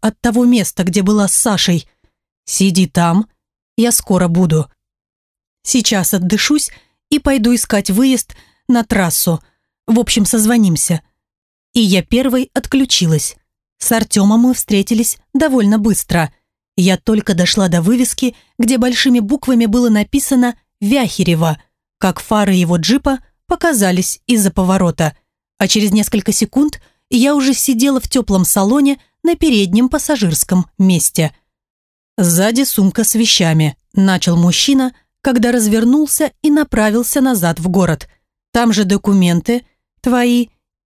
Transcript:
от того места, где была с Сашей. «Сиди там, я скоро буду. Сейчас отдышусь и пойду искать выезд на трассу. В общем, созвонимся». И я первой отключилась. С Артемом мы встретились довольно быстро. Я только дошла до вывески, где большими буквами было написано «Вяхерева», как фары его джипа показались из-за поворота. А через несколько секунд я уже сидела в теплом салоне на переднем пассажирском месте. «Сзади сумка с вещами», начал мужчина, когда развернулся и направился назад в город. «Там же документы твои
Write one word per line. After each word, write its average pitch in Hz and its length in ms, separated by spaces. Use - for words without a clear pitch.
от 220 220
того 240 240
места, 220 380
где 180 180
была 202 260
с - 60
Сашей. 180 520
«Сиди 190 400
там, 170 400
я 233 160
скоро 180 360
буду. 165 420
Сейчас 214 520
отдышусь 208 560
и 294 80
пойду 247 360
искать 202 360
выезд 247 440
на 240 160
трассу. 180 580
В 226 120
общем, 226 260
созвонимся». 208 800
И 240 60
я 190 220
первой 254 520
отключилась. 220 840
С - 160
Артемом 220 480
мы 247 140
встретились 208 640
довольно 254 440
быстро. 180 540
Я 185 220
только 208 380
дошла 180 340
до 170 140
вывески, 240 520
где 240 200
большими 247 420
буквами 233 460
было 240 240
написано 247 680
«Вяхерева», 175 800
как 185 180
фары 208 360
его 175 240
джипа 262 400
показались 202 800
из-за 208 240
поворота. 180 640
А 196 100
через 208 240
несколько 208 400
секунд - 480
я 262 260
уже 269 160
сидела 262 480
в - 80
теплом 190 380
салоне 269 520
на 330 140
переднем 226 540
пассажирском 196 760
месте. 175 580
«Сзади 202 480
сумка - 400
с - 100
вещами», 165 640
начал 185 440
мужчина, 254 580
когда 240 320
развернулся 240 880
и 302 100
направился 240 720
назад 190 400
в 165 80
город. 175 400
«Там 233 220
же 202 120
документы 196 800
твои 240 480